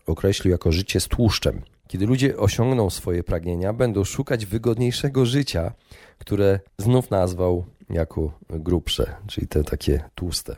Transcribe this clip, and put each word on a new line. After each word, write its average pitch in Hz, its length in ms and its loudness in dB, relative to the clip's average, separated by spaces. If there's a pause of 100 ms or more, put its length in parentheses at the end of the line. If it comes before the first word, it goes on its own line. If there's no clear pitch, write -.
określił 98 440 2
jako 85 200 2
życie 92 280 2
z - 80 -2
tłuszczem. - 540 2 (260)
Kiedy 92 180 -4
ludzie 131 320 2
osiągną 113 520 2
swoje 87 340 -4
pragnienia, 87 500 -2
będą 117 300 2
szukać 120 420 -4
wygodniejszego 120 800 0
życia, 113 480 -2 (440)
które 98 420 2 (180)
znów 123 320 2
nazwał 90 560 0 (240)
jako 80 420 -2 (180)
grubsze, 82 680 -2 (120)
czyli - 200 -6
te 78 160 0
takie 71 400 0 (120)
tłuste. - 420 -6